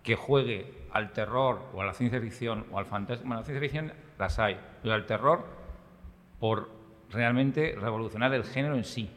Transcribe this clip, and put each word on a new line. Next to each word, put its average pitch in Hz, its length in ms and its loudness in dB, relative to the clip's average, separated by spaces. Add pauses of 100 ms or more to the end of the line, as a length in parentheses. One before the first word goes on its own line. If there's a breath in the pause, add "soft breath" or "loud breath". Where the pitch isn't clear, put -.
que 113 120 4
juegue 120 560 2 (200)
al 107 200 0
terror 117 640 0
o 95 80 -4
a 98 40 0
la 92 100 0
ciencia 123 260 0
ficción 113 500 -4
o 95 60 -4
al 98 80 -2
fantasma. 104 400 -4
Bueno, 120 160 -4
la 107 40 -10
ciencia 139 220 -4
ficción 151 240 -4 (280)
las 95 180 0
hay, 101 200 2 (260)
pero 110 100 2
al 104 140 0
terror 127 360 4 (960)
por 110 300 2 (420)
realmente 131 680 4
revolucionar 113 540 0
el 120 100 2
género 139 320 0
en 123 80 2
sí 110 340 -4